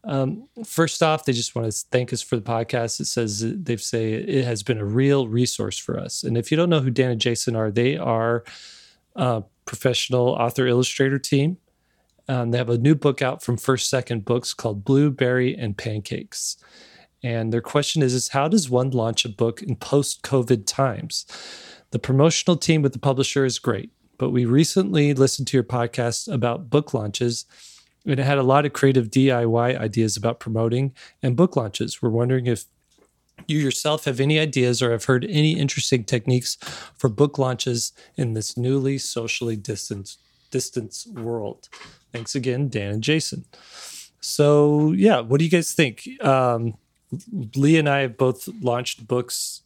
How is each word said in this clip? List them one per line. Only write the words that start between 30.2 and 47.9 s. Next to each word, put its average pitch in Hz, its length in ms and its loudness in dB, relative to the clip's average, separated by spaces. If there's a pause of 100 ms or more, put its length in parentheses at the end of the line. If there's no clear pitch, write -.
promoting 117 540 0 (300)
and 127 120 0
book 175 220 2
launches. - 460 -4
We're 120 80 2
wondering 123 360 0
if 117 200 -2 (840)
you 151 100 0
yourself 147 460 -2
have 131 160 -2
any 151 180 4
ideas 127 440 2
or 120 80 2
have 113 160 -2
heard 127 180 4
any 156 340 2
interesting 131 460 0
techniques 123 520 0 (380)
for - 140 0
book 139 300 2
launches 127 560 -2 (240)
in 120 160 -2
this 110 200 -6
newly 135 440 0
socially 117 580 -4
distant, 101 600 -8 (340)
distance - 560 -6
world. 117 640 -8 (420)
Thanks 117 220 -10
again, 127 340 -2
Dan 104 240 -4
and 110 100 -4
Jason. 156 440 -2 (760)
So, 147 720 4
yeah, 190 280 4
what 117 180 0
do 160 80 4
you 156 40 0
guys 170 220 2
think? - 340 0 (160)
Um, 123 520 2 (800)
Lee 147 240 6
and 151 100 2
I 139 120 2